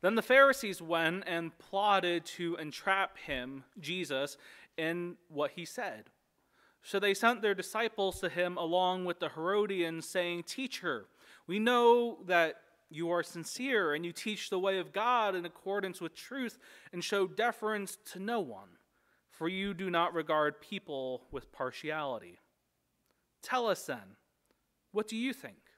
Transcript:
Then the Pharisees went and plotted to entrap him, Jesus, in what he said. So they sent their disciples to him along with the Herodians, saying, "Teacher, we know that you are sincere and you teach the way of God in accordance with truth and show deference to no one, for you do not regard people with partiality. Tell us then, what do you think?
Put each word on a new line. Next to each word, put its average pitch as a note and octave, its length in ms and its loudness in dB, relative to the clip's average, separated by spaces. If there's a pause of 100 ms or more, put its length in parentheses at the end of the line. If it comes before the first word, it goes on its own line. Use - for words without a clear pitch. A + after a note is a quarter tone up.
Then G3+ 140 4
the A3 60 2
Pharisees B3+ 600 6
went E3 440 0
and E3+ 300 -4
plotted F#3+ 680 2
to E3+ 300 -4
entrap F#3+ 600 -2
him, C3+ 480 -8 (160)
Jesus, C#3+ 560 -4 (400)
in F3 400 -4 (120)
what D3 240 -2
he F3 120 -10
said. D#3 460 -8 (720)
So - 180 -2
they G3 140 4
sent A#3 260 4
their G#3 140 2
disciples G3 640 -2
to F#3 80 -2
him F3 300 -2
along F3+ 480 2
with F3 140 -4
the D#3 100 -2
Herodians, E3+ 760 -2
saying, F3 360 -2
"Teacher, E3 640 -6 (400)
we F#3 120 -2
know A#3+ 680 6
that E3+ 340 4 (300)
you D#3+ 180 -6
are E3+ 140 2
sincere F#3 720 -2
and D#3+ 100 -4
you F3 80 -6
teach - 380 -6
the F#3+ 80 0
way G3 180 2
of D#3+ 160 -4
God A3 420 2
in F3 120 -4
accordance F#3+ 520 -4
with E3+ 160 -8
truth B3+ 440 -8 (340)
and F3 100 -6
show G3 240 2
deference G#3+ 720 -2 (160)
to F#3 60 -12
no A3 220 0
one, G2+ 360 -10 (520)
for D#3+ 200 -4
you F#3+ 240 -2
do F#3+ 160 -4
not E3+ 240 2
regard D3+ 480 2
people C3 680 -6
with C3 200 -10
partiality. C3 880 -6 (1000)
Tell B3 280 0
us F3+ 180 -2
then, G2+ 300 -10 (760)
what G#3+ 160 -4
do A3 80 -8
you B3 160 -4
think? G#2 240 -14 (220)